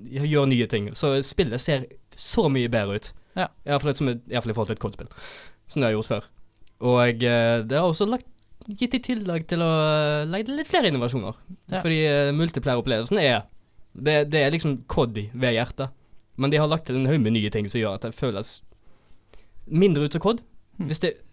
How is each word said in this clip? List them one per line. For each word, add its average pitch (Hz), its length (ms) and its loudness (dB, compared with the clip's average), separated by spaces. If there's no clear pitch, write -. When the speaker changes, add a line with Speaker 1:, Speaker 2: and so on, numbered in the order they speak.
Speaker 1:
gjør 143 400 2
nye 120 160 4
ting. 104 220 -2
Så 143 140 2
spillet 123 400 -2
ser 135 220 0
så - 340 0
mye 127 180 2
bedre 104 300 0
ut. - 140 -12
Speaker 2:
Ja. 185 100 -2
Speaker 1:
I - 60 -6
hvert 143 160 0
fall 143 80 0
som, 139 140 0
i 120 60 0
hvert 120 80 -2
fall 117 80 -4
i 107 80 -2
forhold 110 160 0
til 104 60 -16
et - 20 -12
cod-spill, - 260 -8
som - 120 -6
det 117 120 2
har - 20 2
gjort 110 160 -2
før. 107 140 -4
Og, 123 420 4
eh, 117 400 4
det 120 160 -2
har 175 80 2
også 190 240 0
lagt, 247 160 -4
gitt 226 240 -4
i 262 80 0
tillegg 185 480 -4
til 170 120 -2
å, 170 40 2
eh, 151 640 2
legge 202 240 -4
litt 294 160 -4
flere 277 220 4
innovasjoner. 120 420 -2
Speaker 2:
Ja. 185 100 -4
Speaker 1:
Fordi, 160 240 2
eh, 143 320 4
multiplayer-opplevelsen 127 840 0
er, 127 260 2
det, 147 320 2
det 151 140 2
er 139 80 4
liksom 151 360 0
cod 120 280 0
ved 120 400 -2
hjertet. 123 340 -2
Men 135 140 0
de 151 80 4
har 151 100 4
lagt 160 160 0
til 127 120 -2
en 131 100 2
haug 151 160 4
med 107 100 2
nye 107 160 2
ting 104 180 -2
som 117 140 -2
gjør 104 140 0
at 95 80 -8
det 113 120 -8
føles - 460 -6
mindre 160 380 4
ut 143 80 -2
som 165 80 -2
cod. 226 220 0
Speaker 2:
Hmm. 175 120 -6
Speaker 1:
Hvis 160 120 -4
det, 170 120 -2